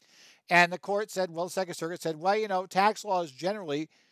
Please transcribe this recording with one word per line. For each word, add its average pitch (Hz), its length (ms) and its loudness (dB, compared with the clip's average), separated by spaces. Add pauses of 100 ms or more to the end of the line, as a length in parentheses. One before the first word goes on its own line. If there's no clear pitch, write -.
(500)
And 175 220 6
the 180 60 -6
court 202 320 -2
said, 185 200 -2
well, 165 140 -4
the 175 80 -8
Second 180 220 -2
Circuit 165 280 -8
said, 160 160 -4
"Well, 185 180 2
you 214 120 -2
know, 190 180 0
tax 196 380 2
laws 175 260 0
generally, 156 580 -4 (240)